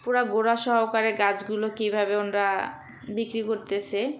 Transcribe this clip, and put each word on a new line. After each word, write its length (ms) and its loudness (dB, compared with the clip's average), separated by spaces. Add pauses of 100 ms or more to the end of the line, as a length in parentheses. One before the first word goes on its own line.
পুরা 200 2 (100)
গোড়া 320 4
সহকারে 460 2 (120)
গাছগুলো 440 0 (120)
কীভাবে 440 0
ওনারা 260 0 (680)
বিক্রি 340 -2
করতেছে 500 -2 (200)